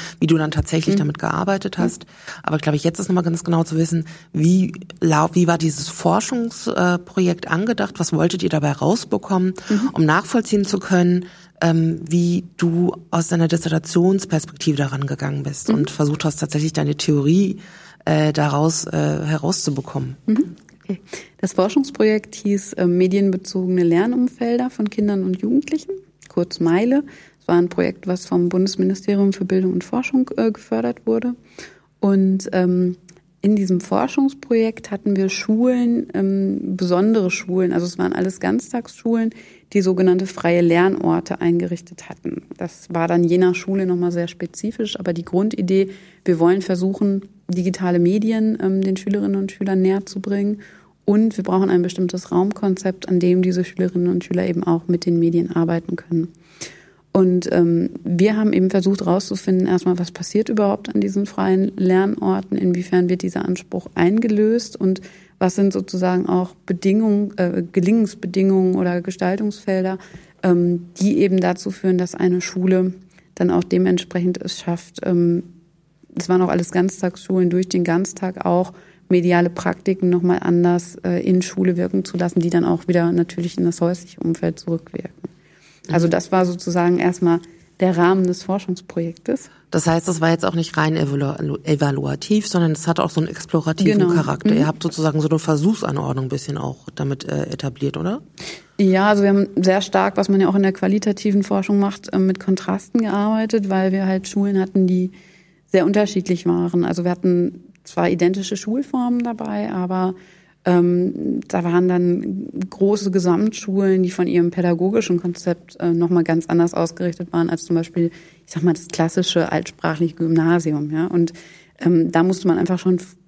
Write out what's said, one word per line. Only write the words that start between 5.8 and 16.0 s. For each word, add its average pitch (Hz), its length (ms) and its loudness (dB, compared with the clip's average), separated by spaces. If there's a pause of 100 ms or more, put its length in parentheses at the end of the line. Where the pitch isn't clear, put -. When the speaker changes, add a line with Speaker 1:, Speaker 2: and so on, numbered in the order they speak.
Speaker 1:
Forschungs-, 233 800 -2
äh, 180 320 0
Projekt 175 500 -2
angedacht? 208 520 -4
Was 165 120 -2
wolltet 175 300 0
ihr 180 60 -2
dabei 147 240 0
rausbekommen, 185 840 -2 (140)
Speaker 2:
Mhm. 214 240 0
Speaker 1:
um 160 120 2
nachvollziehen 202 600 2
zu 196 160 -4
können, 180 460 2 (360)
ähm, 165 460 2
wie 175 360 0 (120)
du 175 400 0 (140)
aus 170 180 0
deiner 165 180 2
Dissertationsperspektive 165 1300 0
daran 139 280 -4
gegangen 143 360 -6
bist 139 260 -8
Speaker 2:
Mhm. 220 80 4
Speaker 1:
und 294 140 0
versucht 147 340 -2